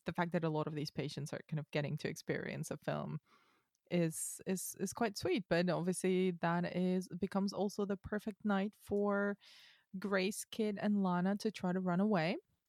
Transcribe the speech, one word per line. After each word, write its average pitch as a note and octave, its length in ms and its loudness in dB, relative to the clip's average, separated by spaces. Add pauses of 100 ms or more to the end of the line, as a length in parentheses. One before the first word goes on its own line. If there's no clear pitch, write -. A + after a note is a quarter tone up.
the F3 40 -6
fact E3+ 200 -2
that E3+ 120 2
a E3 60 2
lot D3+ 160 0
of D#3 80 -6
these D3 160 -4
patients D3 420 -6
are - 160 -6
kind D3+ 120 -2
of D3 100 -10
getting D3 280 -2
to - 100 -4
experience - 640 -6
a - 60 -6
film D3 420 -4 (720)
is, E3 560 -2
is, - 320 -4
is G3 120 -2
quite G#3+ 280 -4
sweet. D4+ 280 0
But F3+ 220 4
obviously F#3 600 2 (100)
that F3 340 2
is, F#3 320 2 (120)
becomes G3 340 0
also G3+ 320 0
the G3 120 -2
perfect - 460 -6
night G3+ 280 2 (100)
for G3+ 560 2 (600)
Grace, F#3+ 520 0
Kid, G#3+ 300 -2
and G3+ 220 4
Lana F3+ 340 2
to G#3+ 140 -2
try F3+ 220 -2
to F#3+ 60 2
run F3+ 200 2
away, G3+ 380 4 (300)